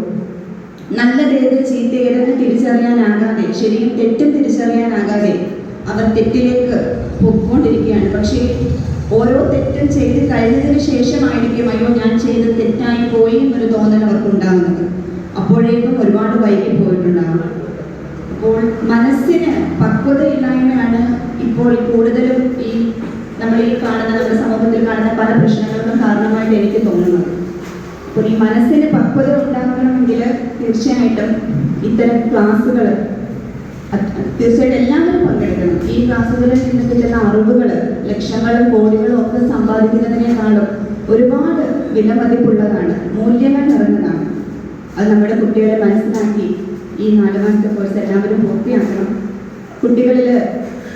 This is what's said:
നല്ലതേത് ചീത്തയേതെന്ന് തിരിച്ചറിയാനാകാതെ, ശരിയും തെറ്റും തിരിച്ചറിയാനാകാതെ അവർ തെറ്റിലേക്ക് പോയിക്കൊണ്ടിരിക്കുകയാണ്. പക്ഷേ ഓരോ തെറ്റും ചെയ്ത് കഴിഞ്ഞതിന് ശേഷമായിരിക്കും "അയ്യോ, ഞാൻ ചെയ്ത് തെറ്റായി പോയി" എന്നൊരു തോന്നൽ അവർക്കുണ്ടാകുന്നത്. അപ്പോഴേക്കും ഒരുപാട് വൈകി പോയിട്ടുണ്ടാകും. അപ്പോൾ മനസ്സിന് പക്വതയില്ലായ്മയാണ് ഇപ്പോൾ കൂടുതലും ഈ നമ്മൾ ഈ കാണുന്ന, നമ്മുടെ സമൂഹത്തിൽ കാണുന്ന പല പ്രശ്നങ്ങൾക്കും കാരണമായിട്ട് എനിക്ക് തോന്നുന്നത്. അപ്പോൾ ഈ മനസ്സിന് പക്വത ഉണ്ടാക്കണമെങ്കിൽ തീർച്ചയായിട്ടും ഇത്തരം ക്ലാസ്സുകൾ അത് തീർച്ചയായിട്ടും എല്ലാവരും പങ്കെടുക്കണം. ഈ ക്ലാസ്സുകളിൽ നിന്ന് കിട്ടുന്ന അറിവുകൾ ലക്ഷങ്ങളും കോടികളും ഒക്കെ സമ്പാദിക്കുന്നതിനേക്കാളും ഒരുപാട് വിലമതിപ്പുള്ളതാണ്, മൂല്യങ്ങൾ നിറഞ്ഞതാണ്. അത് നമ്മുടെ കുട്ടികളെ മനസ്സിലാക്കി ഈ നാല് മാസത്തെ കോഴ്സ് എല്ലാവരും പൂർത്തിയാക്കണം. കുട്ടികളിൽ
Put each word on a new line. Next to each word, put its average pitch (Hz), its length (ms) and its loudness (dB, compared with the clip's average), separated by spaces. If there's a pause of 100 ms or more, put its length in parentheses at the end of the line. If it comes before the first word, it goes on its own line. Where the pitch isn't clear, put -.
(920)
നല്ലതേത് 254 720 2
ചീത്തയേതെന്ന് 247 720 0
തിരിച്ചറിയാനാകാതെ, 226 1160 2
ശരിയും 220 420 0
തെറ്റും 233 380 0
തിരിച്ചറിയാനാകാതെ 220 1000 0 (540)
അവർ 220 180 -4 (100)
തെറ്റിലേക്ക് 247 600 2 (400)
പോയിക്കൊണ്ടിരിക്കുകയാണ്. 214 960 2
പക്ഷേ 214 280 0 (720)
ഓരോ 240 320 4
തെറ്റും - 480 0
ചെയ്ത് 254 340 2
കഴിഞ്ഞതിന് 269 540 2
ശേഷമായിരിക്കും 240 880 0
"അയ്യോ, 226 260 0
ഞാൻ 233 240 2
ചെയ്ത് 226 280 0 (100)
തെറ്റായി 233 520 0
പോയി" 226 300 2
എന്നൊരു 233 340 0
തോന്നൽ 214 320 2
അവർക്കുണ്ടാകുന്നത്. 185 800 2 (520)
അപ്പോഴേക്കും 233 640 2
ഒരുപാട് 208 380 0
വൈകി 202 380 2
പോയിട്ടുണ്ടാകും. 175 680 0 (880)
അപ്പോൾ 220 260 0 (280)
മനസ്സിന് 277 640 2 (280)
പക്വതയില്ലായ്മയാണ് 254 1200 0 (400)
ഇപ്പോൾ 233 280 0 (140)
കൂടുതലും 254 560 2 (200)
ഈ 226 120 -4 (680)
നമ്മൾ 226 220 0
ഈ 240 160 2
കാണുന്ന, 226 360 -2
നമ്മുടെ 220 240 0
സമൂഹത്തിൽ 226 480 0
കാണുന്ന 220 300 0
പല 220 220 0
പ്രശ്നങ്ങൾക്കും - 640 0
കാരണമായിട്ട് 214 560 0
എനിക്ക് 208 260 0
തോന്നുന്നത്. 175 460 0 (760)
അപ്പോൾ - 240 -2
ഈ 220 100 2
മനസ്സിന് 233 520 2
പക്വത 262 480 2
ഉണ്ടാക്കണമെങ്കിൽ 254 840 0 (340)
തീർച്ചയായിട്ടും 226 760 0 (520)
ഇത്തരം 233 420 2
ക്ലാസ്സുകൾ 214 600 2 (1040)
അത് 202 140 -2 (300)
തീർച്ചയായിട്ടും 254 440 2
എല്ലാവരും 330 460 2
പങ്കെടുക്കണം. - 600 0
ഈ - 180 -2
ക്ലാസ്സുകളിൽ 247 600 2
നിന്ന് 240 240 0
കിട്ടുന്ന 233 360 0
അറിവുകൾ 220 460 2 (380)
ലക്ഷങ്ങളും 233 640 0
കോടികളും 220 500 2
ഒക്കെ 247 280 -2
സമ്പാദിക്കുന്നതിനേക്കാളും 220 1200 2 (400)
ഒരുപാട് 254 540 2 (300)
വിലമതിപ്പുള്ളതാണ്, 214 1040 2 (200)
മൂല്യങ്ങൾ 254 520 2
നിറഞ്ഞതാണ്. 175 580 2 (720)
അത് 202 140 -2
നമ്മുടെ 208 300 2
കുട്ടികളെ 214 400 2
മനസ്സിലാക്കി 208 680 0 (500)
ഈ 208 80 -2 (100)
നാല് 196 220 2
മാസത്തെ 208 340 0
കോഴ്സ് 202 260 -4
എല്ലാവരും 202 440 0
പൂർത്തിയാക്കണം. 202 680 -2 (720)
കുട്ടികളിൽ 247 500 2 (680)